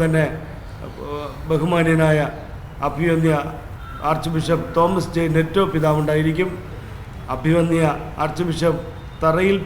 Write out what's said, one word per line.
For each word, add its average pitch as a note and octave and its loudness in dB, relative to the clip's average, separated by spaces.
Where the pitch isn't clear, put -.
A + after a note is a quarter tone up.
തന്നെ, D#3+ 4
ആ, - -10
ബഹുമാന്യനായ D#3+ 4
അഭിവന്യ D#3+ 2
ആർച്ച് D#3+ 0
ബിഷപ്പ് D#3 0
തോമസ് F3 2
ജെ E3 2
നെറ്റോ D#3+ 2
പിതാവുണ്ടായിരിക്കും. D#3 2
അഭിവന്യ E3 2
ആർച്ച് D#3 -2
ബിഷപ്പ് E3 0
തറയിൽ F#3 4